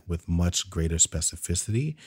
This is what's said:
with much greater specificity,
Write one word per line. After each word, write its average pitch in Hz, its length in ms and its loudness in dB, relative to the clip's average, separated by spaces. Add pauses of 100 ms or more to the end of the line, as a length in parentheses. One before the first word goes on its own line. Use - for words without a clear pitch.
with 85 200 -6
much 85 440 2
greater 82 240 0
specificity, 104 960 0 (140)